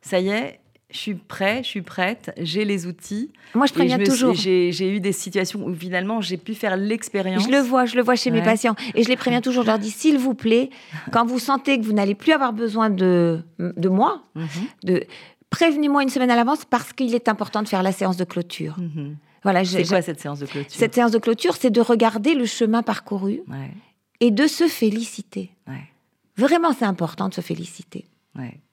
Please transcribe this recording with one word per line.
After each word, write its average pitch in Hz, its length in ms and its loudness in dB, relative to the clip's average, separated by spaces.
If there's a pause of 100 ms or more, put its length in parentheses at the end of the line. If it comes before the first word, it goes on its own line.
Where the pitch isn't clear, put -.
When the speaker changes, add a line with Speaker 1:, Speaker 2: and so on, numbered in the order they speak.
Speaker 1:
« - 0 -
Ça - 180 -2
y 185 100 0
est, 226 300 -4 (320)
je - 80 -12
suis 208 160 -6
prêt, 202 480 -2
je - 40 -8
suis 196 140 -8
prête, 190 560 -4
j'ai 170 260 -2
les 196 220 -2
outils. » 202 460 -10 (240)
Speaker 2:
Moi, 269 100 4
je 262 60 2
Speaker 1:
Et - 40 -10
Speaker 2:
préviens - 200 4
Speaker 1:
je 196 60 2
me 202 40 2
suis, 269 80 4
Speaker 2:
toujours. 247 220 4
Speaker 1:
j'ai, 185 360 2
j'ai 190 240 -2
eu 208 40 -2
des 196 120 -2
situations 190 540 -4
où 180 80 -4
finalement, 185 480 -4
j'ai 180 160 -4
pu 220 160 -10
faire 202 240 -2
l'expérience. 196 640 -2
Speaker 2:
Je 240 60 -2
le 269 80 4
vois, 254 280 2
je 233 100 -4
le 247 80 2
vois 247 120 4
chez 240 140 -2
mes 233 100 2
Speaker 1:
Ouais. 175 60 0
Speaker 2:
patients. 220 300 2 (180)
Et 226 100 2
je 233 60 2
les 247 80 4
préviens 247 240 0
toujours, 247 220 0
je 220 40 2
leur 220 120 2
dis, « 208 120 -6
S'il 294 280 2
vous 254 160 0
plaît, 233 340 2 (220)
Speaker 1:
<laughs> - 200 -12
Speaker 2:
quand 233 140 4
vous 247 140 -2
sentez 269 400 0
que 220 60 -2
vous 214 80 0
n'allez 202 220 2
plus 311 180 2
avoir 269 200 2
besoin 220 380 0
de, 175 480 4 (200)
de 175 300 -2
moi, 262 320 2 (140)
Speaker 1:
Mhm. 160 100 -6 (380)
Speaker 2:
de, 180 200 0 (460)
prévenez-moi 294 540 2
une 269 60 0
semaine 254 200 0
à 240 60 4
l'avance 247 300 0
parce - 280 -4
qu'il 240 220 -2
est 240 120 0
important 214 360 -2
de 208 40 -6
faire 190 140 0
la 190 100 2
séance 185 260 -2
de 185 80 -2
clôture. » 165 520 -8
Speaker 1:
Mhm. 151 380 -8 (260)
Speaker 2:
Voilà, 190 240 2
Speaker 1:
C'est 180 180 0
Speaker 2:
je, 165 60 -2
Speaker 1:
quoi 185 120 4
Speaker 2:
je 151 40 -4
Speaker 1:
cette 156 140 -8
séance 147 200 -10
de 143 60 -8
clôture ? 143 260 -8
Speaker 2:
Cette 226 220 0
séance 233 180 4
de 226 80 2
clôture, 233 400 0
c'est 254 120 4
de 226 100 4
regarder 226 540 4
le 247 100 2
chemin 226 380 0
parcouru 202 640 -4
Speaker 1:
Ouais. 135 240 -10 (480)
Speaker 2:
et 233 120 6
de 262 160 4
se 330 200 2
féliciter. 214 840 -4 (160)
Speaker 1:
Ouais. 131 160 -12 (540)
Speaker 2:
Vraiment, 311 400 4
c'est 240 80 0
important 190 440 -2
de 185 40 -10
se - 80 -6
féliciter. 170 640 -10 (320)
Speaker 1:
Ouais. 127 220 -14 (140)